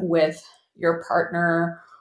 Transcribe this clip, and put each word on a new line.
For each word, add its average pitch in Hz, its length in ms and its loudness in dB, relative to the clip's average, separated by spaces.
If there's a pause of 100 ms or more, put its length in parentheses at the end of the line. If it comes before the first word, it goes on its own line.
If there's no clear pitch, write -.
with 165 420 0 (320)
your 170 320 -2
partner 170 720 0 (200)